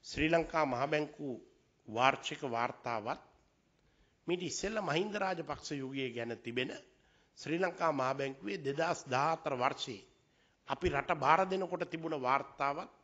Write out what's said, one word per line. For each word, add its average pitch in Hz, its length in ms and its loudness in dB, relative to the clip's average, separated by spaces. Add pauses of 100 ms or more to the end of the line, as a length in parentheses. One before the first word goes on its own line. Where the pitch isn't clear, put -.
ශ්‍රී 151 240 0
ලංකා 165 360 4
මහ 123 200 0
බැංකු 151 420 -2 (600)
වාර්ෂික 131 540 2
වාර්තාවත් 120 760 -4 (1040)
මීට 175 160 0
ඉස්සෙල්ලා 202 400 -4
මහින්ද 180 320 0
රාජපක්ෂ 175 580 -4
යුගය 135 380 -4
ගැන 117 260 -4
තිබෙන 120 340 -2 (680)
ශ්‍රී 156 200 -2
ලංකා 175 340 2
මහ 131 220 2
බැංකුවේ 139 440 -4
දෙදහස් 156 480 0
දාහතර 143 480 2
වර්ෂයේ 123 480 -2 (680)
අපි 139 200 0
රට 143 260 0
බාර 151 300 6
දෙනකොට 180 420 -2
තිබුණ 160 340 -6
වාර්තාවත් 139 680 0 (140)